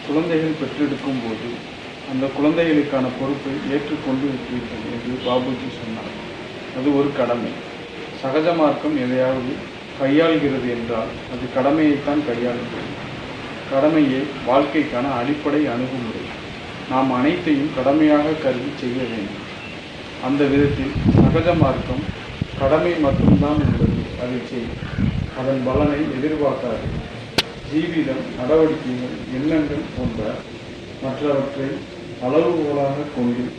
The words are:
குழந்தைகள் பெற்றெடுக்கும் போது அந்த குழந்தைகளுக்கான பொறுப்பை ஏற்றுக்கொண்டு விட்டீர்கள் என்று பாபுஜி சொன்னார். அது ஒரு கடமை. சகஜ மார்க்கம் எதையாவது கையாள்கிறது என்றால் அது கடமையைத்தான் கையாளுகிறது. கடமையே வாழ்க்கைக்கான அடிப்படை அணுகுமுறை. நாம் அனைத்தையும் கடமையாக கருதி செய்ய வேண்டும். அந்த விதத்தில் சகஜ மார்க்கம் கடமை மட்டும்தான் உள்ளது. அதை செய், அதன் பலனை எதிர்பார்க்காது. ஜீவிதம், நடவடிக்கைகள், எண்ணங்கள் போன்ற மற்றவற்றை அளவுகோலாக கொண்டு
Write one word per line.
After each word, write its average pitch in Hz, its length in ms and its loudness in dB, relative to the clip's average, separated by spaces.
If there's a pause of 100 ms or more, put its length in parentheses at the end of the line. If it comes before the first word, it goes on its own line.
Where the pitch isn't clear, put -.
குழந்தைகள் 160 560 0
பெற்றெடுக்கும் 135 640 -2
போது 113 260 -6 (600)
அந்த 131 160 -2
குழந்தைகளுக்கான 147 800 2 (100)
பொறுப்பை 135 380 -4 (160)
ஏற்றுக்கொண்டு 139 580 0
விட்டீர்கள் 117 640 -6
என்று 120 220 -6 (100)
பாபுஜி 127 480 0
சொன்னார். 110 420 -8 (640)
அது 131 200 0
ஒரு 139 180 4
கடமை. 120 380 0 (680)
சகஜ 156 380 0
மார்க்கம் 151 420 2
எதையாவது 127 540 0 (440)
கையாள்கிறது 139 760 4
என்றால் 117 420 -2 (180)
அது 123 140 -6 (120)
கடமையைத்தான் 143 720 4
கையாளுகிறது. 120 680 -2 (760)
கடமையே 143 520 4 (260)
வாழ்க்கைக்கான 139 640 2
அடிப்படை 147 540 0
அணுகுமுறை. 120 560 -4 (680)
நாம் 131 220 2
அனைத்தையும் 147 640 2
கடமையாக 147 680 6
கருதி 131 340 0
செய்ய 127 260 -2
வேண்டும். 101 400 -6 (800)
அந்த 143 200 2
விதத்தில் 143 500 4 (220)
சகஜ 165 380 6
மார்க்கம் 135 500 2 (540)
கடமை 156 420 4
மட்டும்தான் 143 640 6
உள்ளது. - 380 2 (220)
அதை 127 240 -4
செய், 117 260 -6 (680)
அதன் 131 280 0
பலனை 143 340 2 (140)
எதிர்பார்க்காது. 135 760 -2 (760)
ஜீவிதம், 147 580 0 (120)
நடவடிக்கைகள், 127 800 2 (200)
எண்ணங்கள் 147 560 0
போன்ற 117 280 -4 (800)
மற்றவற்றை 135 680 -2 (540)
அளவுகோலாக 143 920 2
கொண்டு 120 300 0 (160)